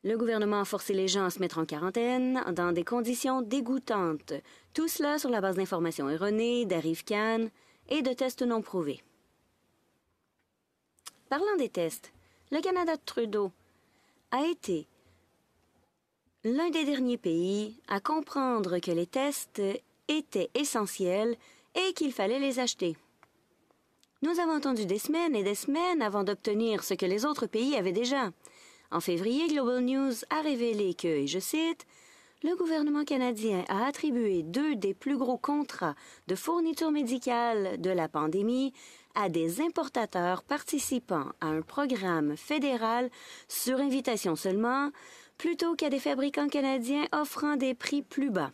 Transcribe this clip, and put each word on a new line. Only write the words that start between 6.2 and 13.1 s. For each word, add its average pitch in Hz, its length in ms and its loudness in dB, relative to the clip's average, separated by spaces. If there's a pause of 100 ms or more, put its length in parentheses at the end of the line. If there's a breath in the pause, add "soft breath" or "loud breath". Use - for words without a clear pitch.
d'arrives-can 208 840 0 (400 soft breath)
et 294 120 0
de 254 120 0
tests 254 300 -2
non 233 180 2
prouvés. 156 420 -4 (2250)
Parlant 381 300 2
des 269 120 2
tests, - 440 -4 (380 soft breath)
le 302 100 0
Canada 349 340 0
de 302 100 -10
Trudeau 208 460 -2 (800 soft breath)